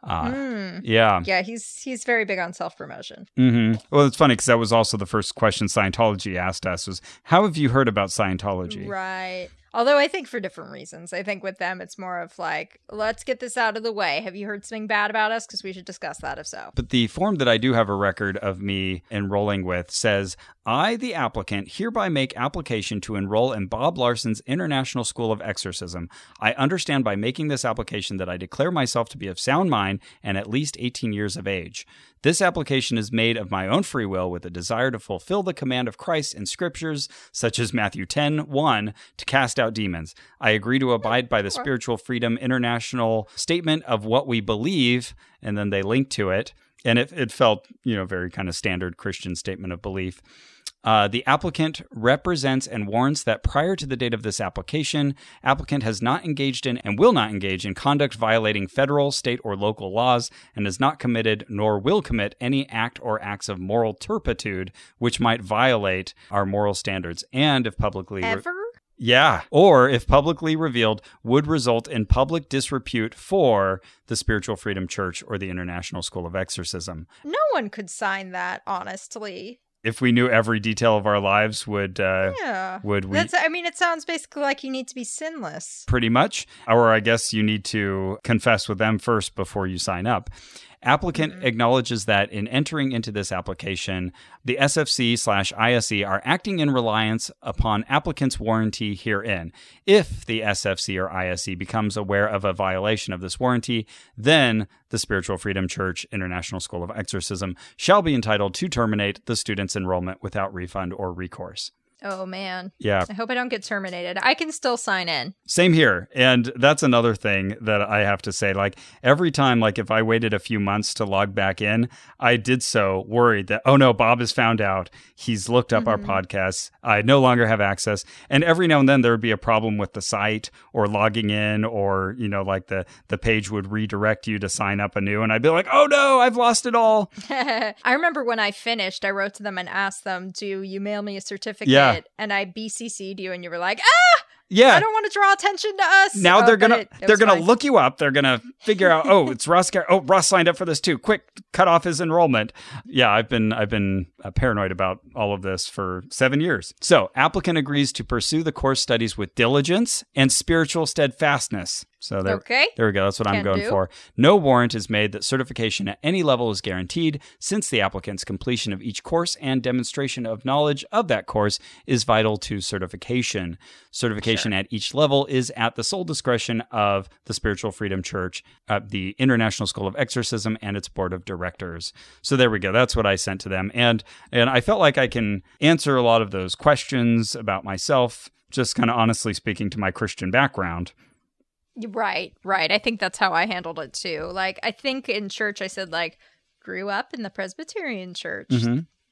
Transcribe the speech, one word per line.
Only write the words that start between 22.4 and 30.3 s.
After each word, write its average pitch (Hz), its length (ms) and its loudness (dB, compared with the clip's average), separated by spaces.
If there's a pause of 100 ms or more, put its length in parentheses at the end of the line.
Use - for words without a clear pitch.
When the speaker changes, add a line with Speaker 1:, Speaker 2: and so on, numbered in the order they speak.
Speaker 1:
to 110 140 -8
enroll 107 360 0
in 104 140 -4
Bob 127 320 -4
Larson's 120 480 -2
International 135 580 -4
School 113 280 -4
of 101 100 -4
Exorcism. 87 680 -8 (320)
I 110 140 2
understand 143 500 0
by 104 120 0
making 131 320 -4
this 135 180 -4
application 107 520 -6
that 92 120 -6
I 90 80 -6
declare 139 340 -4
myself 123 380 -2
to - 80 -18
be 98 100 -10
of 90 120 -10
sound 170 320 0
mind 98 300 -2 (200)
and 98 160 -4